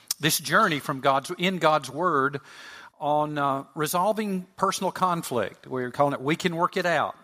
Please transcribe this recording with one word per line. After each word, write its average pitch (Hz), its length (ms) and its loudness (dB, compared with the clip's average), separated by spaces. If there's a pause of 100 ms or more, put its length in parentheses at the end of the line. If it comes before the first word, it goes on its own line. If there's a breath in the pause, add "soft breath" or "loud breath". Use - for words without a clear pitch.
(200 loud breath)
this 151 180 2
journey 165 400 2
from 135 220 -6
God's, 135 380 2
in 180 200 0
God's 151 320 4
Word 143 480 0 (640 loud breath)
on, 151 360 0
uh, 139 280 0 (100)
resolving 185 720 -2 (100)
personal 190 360 0
conflict. 170 760 -2
We're 127 240 -4
calling 143 240 2
it 127 60 -6
"We 143 160 0
Can 175 180 -2
Work 170 220 -2
It 180 100 0
Out," 139 380 0